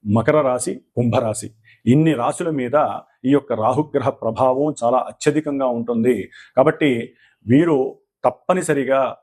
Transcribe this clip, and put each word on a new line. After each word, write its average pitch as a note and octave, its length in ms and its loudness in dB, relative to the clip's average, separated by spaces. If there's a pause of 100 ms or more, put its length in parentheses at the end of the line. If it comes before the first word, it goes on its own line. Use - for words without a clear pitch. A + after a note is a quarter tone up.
(140)
మకర D3 260 2
రాశి, B2+ 400 -2 (160)
కుంభరాశి, A#2+ 540 -2 (360)
ఇన్ని D3+ 260 4
రాశుల D3 380 -4
మీద C#3 360 0 (380)
ఈ C3 60 0
యొక్క C#3 220 2
రాహుగ్రహ C3 560 0
ప్రభావం C3 680 0 (100)
చాలా A#2+ 140 2
అత్యధికంగా C#3+ 680 -2
ఉంటుంది. A#2 640 -2 (280)
కాబట్టి C3 560 0 (340)
వీరు C3+ 500 2 (280)
తప్పనిసరిగా C3+ 1000 0